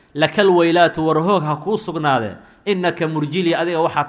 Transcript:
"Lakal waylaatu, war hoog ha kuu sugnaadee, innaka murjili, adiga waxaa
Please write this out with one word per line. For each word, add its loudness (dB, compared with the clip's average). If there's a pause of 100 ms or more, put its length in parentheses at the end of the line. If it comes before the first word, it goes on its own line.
(160)
"Lakal 2
waylaatu, 4
war 2
hoog 2
ha -2
kuu -4
sugnaadee, -2 (300)
innaka -2
murjili, -2
adiga -2
waxaa 0